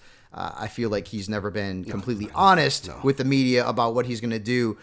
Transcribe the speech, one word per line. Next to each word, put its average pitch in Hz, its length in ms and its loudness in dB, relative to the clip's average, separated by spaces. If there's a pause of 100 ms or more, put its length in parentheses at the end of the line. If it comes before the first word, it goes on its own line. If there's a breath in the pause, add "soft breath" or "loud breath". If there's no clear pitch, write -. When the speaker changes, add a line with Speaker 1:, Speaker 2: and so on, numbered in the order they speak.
(320 soft breath)
Speaker 1:
uh, 87 240 -8
I 110 120 -8
feel 117 200 -4
like 101 200 -2
he's 101 200 -8
never 104 220 -4
been 98 320 -4
Speaker 2:
No, 98 80 -10
Speaker 1:
completely 104 360 -4
Speaker 2:
no, - 80 -12
Speaker 1:
honest 175 540 4
Speaker 2:
no. - 140 -14
Speaker 1:
with 135 160 2
the 131 80 0
media 127 420 4
about 117 260 2
what 120 120 0
he's 117 160 -6
gonna 113 160 -2
do 117 440 0